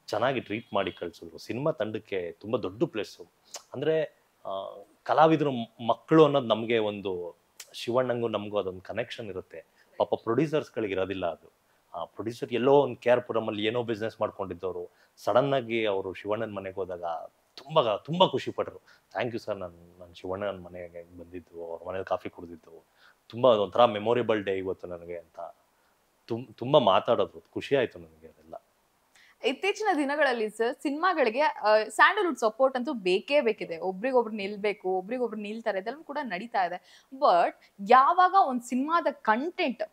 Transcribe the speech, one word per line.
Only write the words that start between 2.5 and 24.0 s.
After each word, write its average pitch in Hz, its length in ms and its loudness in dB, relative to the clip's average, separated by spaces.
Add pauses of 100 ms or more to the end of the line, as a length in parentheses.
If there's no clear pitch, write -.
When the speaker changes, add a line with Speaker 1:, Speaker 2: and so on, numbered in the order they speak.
Speaker 1:
ದೊಡ್ಡ 98 240 -6
ಪ್ಲಸ್ಸು. - 480 -6 (420)
ಅಂದ್ರೆ, 151 300 0 (420)
ಆ, 98 380 -10 (200)
ಕಲಾವಿದ್ರು 147 480 4
ಮ್-, 117 360 -8
ಮಕ್ಳು 156 380 6
ಅನ್ನೋದು 139 220 2
ನಮ್ಗೆ 113 300 2
ಒಂದು, 98 580 -4 (380)
ಶಿವಣ್ಣಂಗೂ 120 540 0
ನಮ್ಗೂ 104 300 -4
ಅದೊಂದು 92 240 -4
connection 110 460 -8
ಇರುತ್ತೆ. 92 380 -12 (320)
ಪಾಪ - 180 0
ಪ್ರೊಡ್ಯೂಸರ್ಸ್‌ಗಳಿಗೆ 120 800 -2
ಇರೋದಿಲ್ಲ 92 320 -2
ಅದು. - 280 -8 (400)
ಆ, 82 120 -8
producer 117 480 -10
ಎಲ್ಲೋ 127 200 4
ಒಂದ್ 135 240 4
ಕೆ - 120 0
ಆರ್ 123 120 6
ಪುರಮಲ್ಲಿ 110 440 -2
ಏನೋ 120 180 0
business 110 380 -6
ಮಾಡ್ಕೊಂಡಿದ್ದವ್ರು, 92 680 -6 (280)
sudden 135 360 2
ಆಗಿ 113 320 -2
ಅವರು 95 280 -2
ಶಿವಣ್ಣನ್ 107 400 -6
ಮನೆಗ್ 95 220 -8
ಹೋದಾಗ 90 280 -6 (520)
ತುಂಬಾ, 127 420 0
ತುಂಬಾ 170 300 2
ಖುಷಿ 120 240 -4
ಪಟ್ರು. - 300 -6 (360)
"Thank 117 180 -4
you 110 140 -10
sir, 104 80 -6
ನಾನ್, 87 420 -16
ನಾನ್ 90 160 -20
ಶಿವಣ್ಣನ 95 440 -6
ಮನೆಗೆ 87 600 -16
ಬಂದಿದ್ದು, 85 520 -14
ಅವ್ರ 85 180 -12
ಮನೇಲಿ 95 160 -6
ಕಾಫಿ 95 240 -4
ಕುಡ್ದಿದ್ದು, 82 560 -18 (420)
ತುಂಬಾ 123 220 2
ಒಂಥರ 107 360 4
memorable 110 580 0